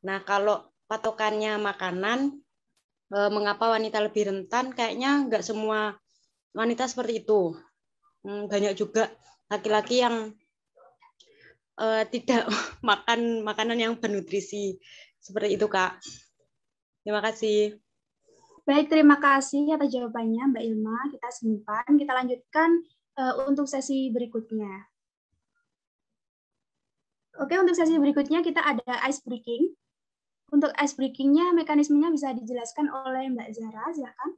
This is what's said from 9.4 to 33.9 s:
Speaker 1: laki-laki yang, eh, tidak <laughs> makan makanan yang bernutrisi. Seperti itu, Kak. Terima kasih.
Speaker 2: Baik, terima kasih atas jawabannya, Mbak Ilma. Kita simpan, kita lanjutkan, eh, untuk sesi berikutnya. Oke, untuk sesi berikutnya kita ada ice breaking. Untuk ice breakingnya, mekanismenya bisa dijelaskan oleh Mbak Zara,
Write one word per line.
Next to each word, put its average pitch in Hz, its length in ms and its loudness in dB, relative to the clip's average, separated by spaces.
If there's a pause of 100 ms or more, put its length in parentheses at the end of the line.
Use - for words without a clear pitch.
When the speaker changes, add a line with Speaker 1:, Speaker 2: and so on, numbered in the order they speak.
Speaker 1:
laki-laki 214 560 0
yang, 226 320 -2 (1400)
eh, 220 320 0
tidak 240 360 0
<laughs> - 420 -6
makan 233 580 2
makanan 220 320 -2
yang 226 200 0
bernutrisi. 202 800 -4 (440)
Seperti 208 360 -2
itu, 208 120 2
Kak. 185 280 0 (1040)
Terima 208 200 -2
kasih. 214 560 0 (880)
Speaker 2:
Baik, 294 240 4
terima 294 320 8
kasih 285 560 2
atas 285 160 0
jawabannya, 233 560 -2
Mbak 226 160 -2
Ilma. 220 320 -2 (160)
Kita - 160 -10
simpan, 220 640 -4
kita 285 200 4
lanjutkan, 302 680 2 (360)
eh, 254 160 0 (120)
untuk 277 240 0
sesi 269 400 -2
berikutnya. 220 800 -6 (2500)
Oke, 277 220 -2
untuk 359 160 4
sesi 330 240 4
berikutnya 285 420 2
kita 330 220 0
ada 247 420 -2
ice 277 160 -4
breaking. 240 480 -2 (800)
Untuk 285 280 4
ice 285 200 0
breakingnya, 277 560 2
mekanismenya 302 560 4
bisa 285 240 -2
dijelaskan 247 560 -6
oleh 262 400 -4
Mbak 233 240 -6
Zara, 220 300 -10 (100)